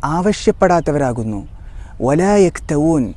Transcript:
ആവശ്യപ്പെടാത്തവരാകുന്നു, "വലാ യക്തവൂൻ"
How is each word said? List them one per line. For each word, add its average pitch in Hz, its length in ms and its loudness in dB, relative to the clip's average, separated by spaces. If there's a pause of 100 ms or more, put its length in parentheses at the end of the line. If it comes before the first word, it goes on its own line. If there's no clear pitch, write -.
ആവശ്യപ്പെടാത്തവരാകുന്നു, 147 1400 0 (600)
"വലാ 165 340 2
യക്തവൂൻ" 160 680 2 (120)